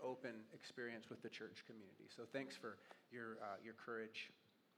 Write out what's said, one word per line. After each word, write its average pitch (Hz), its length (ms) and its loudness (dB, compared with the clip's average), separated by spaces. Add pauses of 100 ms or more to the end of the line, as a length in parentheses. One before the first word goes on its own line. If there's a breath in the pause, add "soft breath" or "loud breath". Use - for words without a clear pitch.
open 127 280 4 (200)
experience 117 560 0
with 113 140 -2
the 113 60 4
church - 360 -4
community. 104 400 -8 (100)
So 120 160 -2
thanks 135 240 4
for 107 220 0 (340 loud breath)
your, 113 300 0
uh, 101 220 2
your 110 100 -2 (100)
courage 113 480 2 (460)